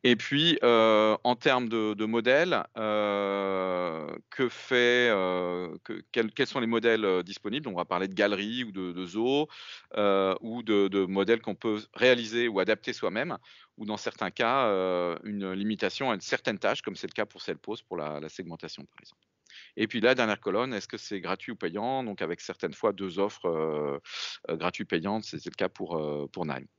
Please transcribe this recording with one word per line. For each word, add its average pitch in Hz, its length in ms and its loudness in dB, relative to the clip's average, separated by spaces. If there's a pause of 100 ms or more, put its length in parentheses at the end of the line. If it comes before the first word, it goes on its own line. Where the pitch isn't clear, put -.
Et 123 120 6
puis, 151 480 2
euh, 110 600 6
en 123 120 2
termes 127 340 2
de, 110 260 0
de 107 100 -2
modèles, 123 580 2 (140)
euh, 98 1300 0 (220)
que 127 200 -2
fait, 120 600 2
euh, 90 760 0
que, 87 280 -10
quels, 113 200 0
quels 127 160 -2
sont - 120 -4
les 113 80 0
modèles, 113 380 2
euh, 92 180 2
disponibles ? 107 440 -6
On 95 80 -8
va 87 100 -2
parler 92 220 -2
de 95 60 -6
galeries 104 500 0
ou 110 80 -8
de, 92 200 -6
de 90 140 -6
zoos, 127 420 0 (500)
euh, 98 440 4
ou 117 220 -8
de, 101 240 4
de 98 180 2
modèles 98 360 2
qu'on 104 140 -6
peut 107 260 -2 (120)
réaliser 120 540 4
ou 98 120 0
adapter 104 340 0
soi-même, 113 440 -4 (400)
ou 110 80 -10
dans 107 120 -4
certains 104 340 -6
cas, 127 340 2
euh, 92 580 2
une 98 300 -4
limitation 104 560 -2
à 110 60 2
une 90 60 -8
certaine - 360 -2
tâche, 110 240 0
comme 98 140 -6
c'est 92 120 -10
le - 60 -10
cas 107 140 -2
pour - 160 -20
Cellpose, 98 400 -8
pour - 120 -10
la, 76 240 -6
la 76 100 -10
segmentation, 82 560 -12
par - 160 -20
exemple. - 200 -20 (560)
Et 110 100 0
puis 110 140 -4
la 123 140 6
dernière 110 240 2
colonne, 113 340 -2
est-ce 101 140 -6
que 110 100 -10
c'est 98 240 -8
gratuit 92 300 -6
ou 107 40 -8
payant ? 110 480 -4
Donc 101 200 -6
avec 85 180 -6
certaines 90 320 -6
fois 107 180 0
deux 95 280 -4
offres, 101 260 -2
euh, 76 540 -2 (500)
euh, 82 60 -2
gratuit 85 300 -4
payantes, 101 400 -2
c'est, - 120 -12
c'est - 140 -10
le - 40 -20
cas 92 140 -2
pour, 85 260 -8
euh, 73 360 -4
pour 85 160 -6
Nine. 67 180 -6 (140)